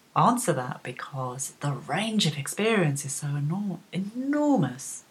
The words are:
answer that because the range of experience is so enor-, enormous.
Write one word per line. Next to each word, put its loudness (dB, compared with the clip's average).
answer 4
that -4
because -6
the 0
range 0
of 0
experience 2
is -6
so -4
enor-, -2
enormous. 0